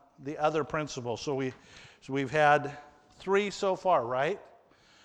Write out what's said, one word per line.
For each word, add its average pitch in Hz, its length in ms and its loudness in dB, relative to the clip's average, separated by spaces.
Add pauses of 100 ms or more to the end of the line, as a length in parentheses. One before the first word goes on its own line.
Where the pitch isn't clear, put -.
(240)
the 143 140 -8
other 156 260 2
principle. 131 520 -4
So 139 200 -4
we, 131 180 -4 (480)
so - 100 -14
we've 135 200 -2
had 147 440 4 (420)
three 196 340 0
so 190 240 -2
far, 160 300 2
right? 135 340 -2 (640)